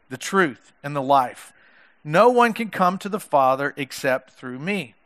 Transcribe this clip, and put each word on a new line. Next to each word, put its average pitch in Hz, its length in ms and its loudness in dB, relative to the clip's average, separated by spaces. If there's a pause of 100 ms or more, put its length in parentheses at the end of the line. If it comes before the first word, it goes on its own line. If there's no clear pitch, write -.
the 131 80 -10
truth, 175 560 -2 (100)
and 143 100 -10
the 143 80 -4
life. 131 520 0 (500)
No 170 240 4
one 240 240 4
can 226 180 -6
come 185 280 0
to 196 100 -12
the 196 140 -6
Father 135 560 2
except 131 540 -4
through 127 280 -14
me. 180 360 -8 (100)